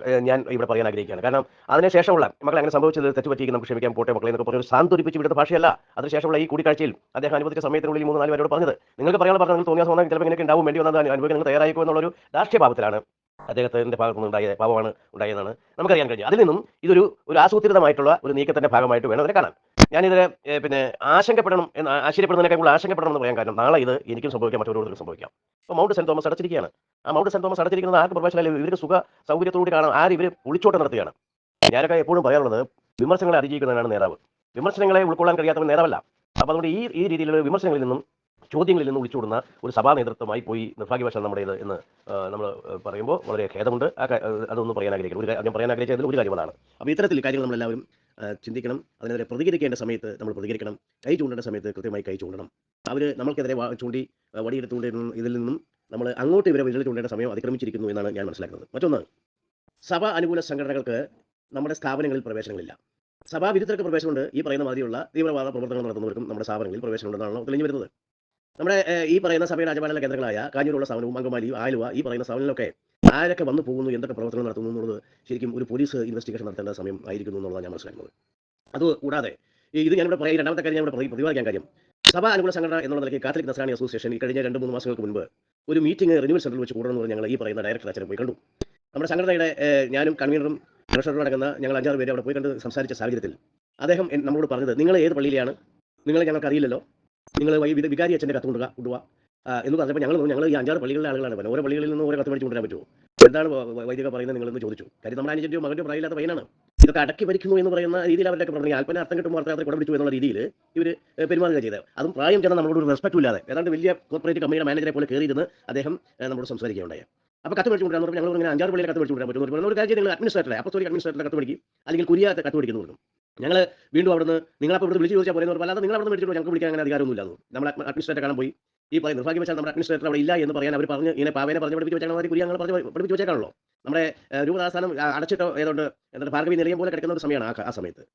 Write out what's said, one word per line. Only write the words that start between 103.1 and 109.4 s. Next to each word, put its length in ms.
എന്താണ് 340
വ-, 120
വ-, 120
വൈദിക 260
പറയുന്നത്?" 220
നിങ്ങളെന്ന് 280
ചോദിച്ചു. 200
കാര്യം 160
നമ്മുടെ 160
അനുജൻ്റെയോ 300
മകൻ്റെയോ 220
പ്രായമില്ലാത്ത 320
പയ്യനാണ്. 240
ഇതൊക്കെ 200
അടക്കി 260
ഭരിക്കുന്നു 320
എന്ന് 120
പറയുന്ന 240
രീതിയിൽ 200
അവരുടെയൊക്കെ 240
പ്രവർത്തനം, 220
ഈ 40
അല്പന 240
അർത്ഥം 160
കിട്ടും 160
വാർത്ത 320